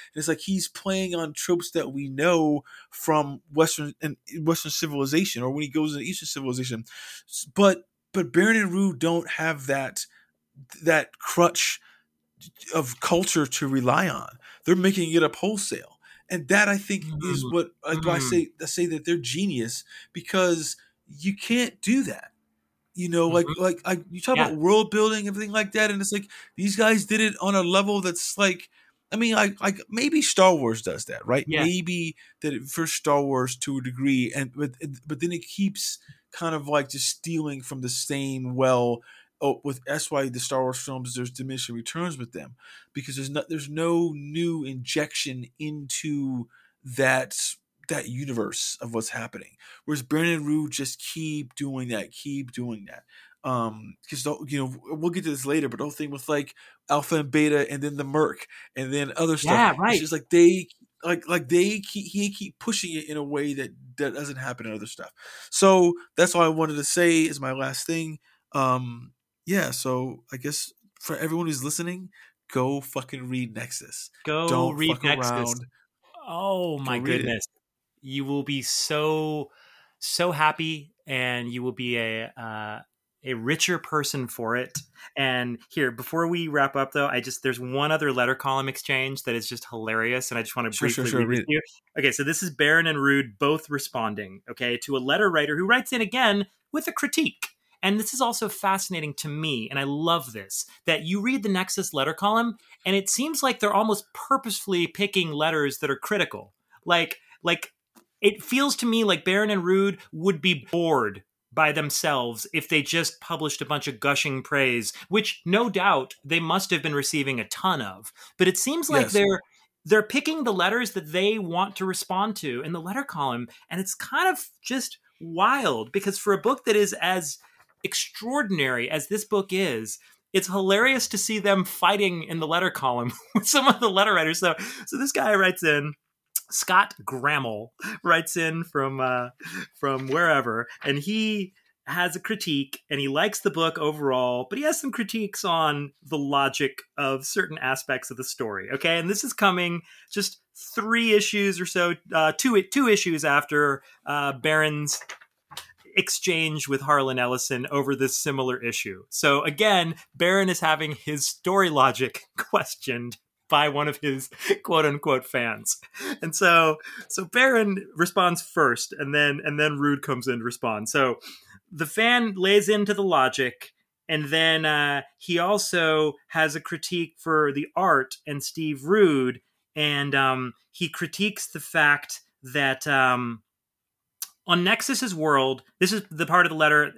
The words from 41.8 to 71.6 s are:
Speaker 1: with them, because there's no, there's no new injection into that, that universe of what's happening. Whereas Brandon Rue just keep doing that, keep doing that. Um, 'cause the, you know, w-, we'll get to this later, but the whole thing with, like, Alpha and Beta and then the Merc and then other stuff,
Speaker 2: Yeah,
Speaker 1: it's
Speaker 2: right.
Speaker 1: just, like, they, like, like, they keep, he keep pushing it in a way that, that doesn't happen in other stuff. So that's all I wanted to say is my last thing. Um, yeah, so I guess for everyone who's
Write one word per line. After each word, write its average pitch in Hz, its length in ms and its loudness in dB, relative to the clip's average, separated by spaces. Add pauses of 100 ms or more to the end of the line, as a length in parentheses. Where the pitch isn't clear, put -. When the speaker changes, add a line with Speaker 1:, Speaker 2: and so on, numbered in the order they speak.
Speaker 1:
with 120 140 -12
them, 87 240 -14 (360)
because 131 240 -10
there's 135 140 -6
no, 143 180 -2
there's 147 220 -8
no 170 440 2
new 156 500 -4
injection 131 800 -6 (120)
into 143 880 -6 (380)
that, 131 500 0 (540)
that 143 220 -6
universe 123 720 -4
of 117 100 -10
what's 113 160 -4
happening. - 480 -12 (300)
Whereas 147 160 -2
Brandon 156 420 0
Rue 151 240 0
just 131 320 -8
keep 151 540 -8
doing 131 340 -6
that, 104 240 -6
keep 139 400 -8
doing 117 380 -8
that. - 140 -20 (380)
Um, 110 540 -4 (120)
'cause 135 140 -10
the, 147 140 -4 (120)
you 143 100 -4
know, 131 120 -2
w-, 127 260 -12
we'll 160 140 -2
get 185 140 -4
to 165 60 -2
this 135 160 -6
later, 143 220 0
but 117 100 -8
the - 60 -4
whole 147 60 -6
thing 147 200 -8
with, 139 180 -10
like, 147 260 -2 (360)
Alpha 147 260 2
and 147 140 -2
Beta 147 400 4
and 139 120 -6
then 143 140 -4
the 143 80 -4
Merc 139 420 0 (300)
and 131 160 -6
then 143 240 -2
other 160 220 2
stuff, 147 140 2
Speaker 2:
Yeah, 214 180 8
Speaker 1:
it's 139 80 0
Speaker 2:
right. 208 220 4
Speaker 1:
just, 156 120 -6
like, 156 160 -4
they, 175 400 8 (340)
like, 170 240 -2
like, 156 220 -2
they 190 320 4
keep, 202 260 -8
he 202 280 -2
keep - 240 -12
pushing 202 360 -4
it 156 140 -8
in 151 80 -8
a 147 80 -4
way 143 300 -2
that, 135 160 -6 (260)
that 139 160 -2
doesn't 143 240 -8
happen 123 300 -8
in 110 80 -8
other 107 120 -10
stuff. - 240 -16 (400)
So 185 440 6 (240)
that's 175 160 4
all 175 80 6
I 165 60 6
wanted 160 280 0
to 147 80 -2
say 170 380 4
is 151 180 -2
my 131 120 -4
last 135 340 -6
thing. 160 320 -4 (340)
Um, 127 600 -2 (340)
yeah, 165 240 0
so 127 640 -4
I 135 40 -8
guess 143 340 -6 (300)
for - 160 -8
everyone 165 300 -2
who's 139 180 -4